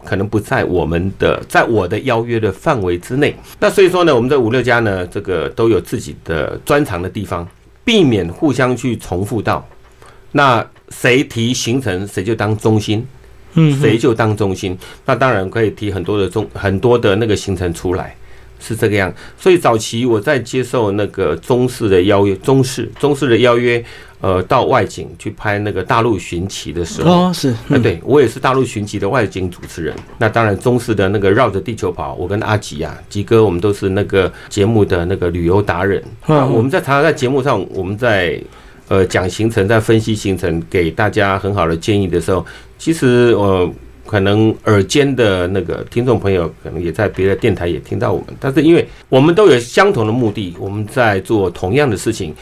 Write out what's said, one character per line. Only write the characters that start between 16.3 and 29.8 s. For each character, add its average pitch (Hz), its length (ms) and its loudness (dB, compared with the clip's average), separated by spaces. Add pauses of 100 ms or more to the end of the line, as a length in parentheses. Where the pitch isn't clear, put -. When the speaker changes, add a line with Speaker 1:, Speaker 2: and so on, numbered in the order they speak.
Speaker 1:
很 98 260 -2
多 123 200 4
的 104 180 2
那 113 100 0
个 104 80 2
行 92 220 -4
程 87 160 -2
出 90 220 -4
来， - 200 -8 (460)
是 - 160 -8
这 113 120 0
个 101 60 -2
样。 95 180 -2 (260)
所 190 120 2
以 175 60 6
早 120 220 2
期 117 260 -4
我 117 160 2
在 143 180 0
接 127 240 -4
受 117 300 -2
那 104 140 -2
个 87 300 -2
中 123 320 0
视 120 200 -4
的 92 140 4
邀 101 240 4
约， 95 100 0
中 135 260 2
视， 123 260 -4 (100)
中 143 160 0
视 135 140 -2
的 117 100 4
邀 120 200 4
约， 120 260 0 (360)
呃， 92 240 0
到 123 200 0
外 110 200 2
景 82 240 -10 (100)
去 107 120 -10
拍 104 300 -4
那 104 120 -4
个 92 100 -4
大 113 180 0
陆 117 180 2
寻 87 280 -8
奇 - 260 -10
的 85 120 -4
时 - 180 -8
候， 160 80 4
Speaker 2:
哦， 180 240 4
是， 143 160 -2
嗯。 113 60 -2 (140)
Speaker 1:
呃， 139 100 4
对， 95 240 0
我 143 160 4
也 120 80 4
是 - 100 -8
大 135 140 0
陆 131 120 2
寻 107 220 -6
奇 104 120 -8
的 98 100 -2
外 120 180 0
景 92 240 -4
主 - 180 -16
持 - 140 -12